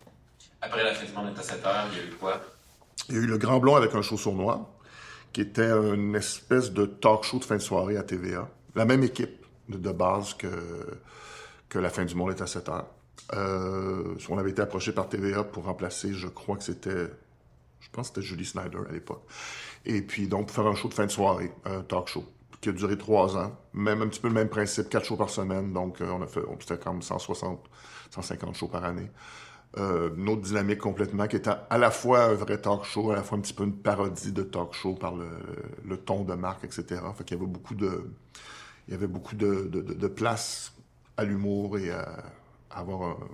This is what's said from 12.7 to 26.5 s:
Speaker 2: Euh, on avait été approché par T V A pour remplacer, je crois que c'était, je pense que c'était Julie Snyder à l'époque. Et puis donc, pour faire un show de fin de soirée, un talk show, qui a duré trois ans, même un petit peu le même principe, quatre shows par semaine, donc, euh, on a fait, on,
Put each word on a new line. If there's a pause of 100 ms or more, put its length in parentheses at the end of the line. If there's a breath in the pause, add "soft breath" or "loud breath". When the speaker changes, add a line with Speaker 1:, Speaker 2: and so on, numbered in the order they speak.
Speaker 2:
Euh, (140)
on
avait
été
approché
par
T
V
A
pour
remplacer,
je
crois
que
c'était, (720)
je
pense
que
c'était
Julie
Snyder
à
l'époque. (640 loud breath)
Et
puis
donc,
pour
faire
un
show
de
fin
de
soirée, (140)
un
talk
show, (380)
qui
a
duré
trois
ans, (200)
même
un
petit
peu
le
même
principe,
quatre
shows
par
semaine,
donc,
euh,
on
a
fait,
on,